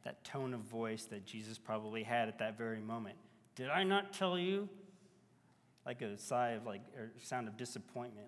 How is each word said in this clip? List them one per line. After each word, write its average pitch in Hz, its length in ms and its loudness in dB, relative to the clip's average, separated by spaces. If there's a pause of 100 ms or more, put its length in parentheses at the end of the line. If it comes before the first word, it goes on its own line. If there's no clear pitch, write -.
That - 200 -8
tone 131 300 -2
of 120 80 -2
voice 110 440 -2
that 101 200 -8
Jesus 110 320 -8
probably 110 460 -2
had 117 240 4
at 110 120 -2
that 110 180 0
very 113 220 0
moment. 107 380 -4 (380)
Did 127 140 -4
I 160 140 6
not 196 300 4
tell 180 260 4
you? 196 300 2 (1160)
Like 123 160 -4
a 104 160 -2
sigh 120 340 4
of, 113 140 0
like, 104 160 -4 (160)
or 113 140 -6 (100)
sound 123 260 -2
of 107 100 -6
disappointment 120 680 -6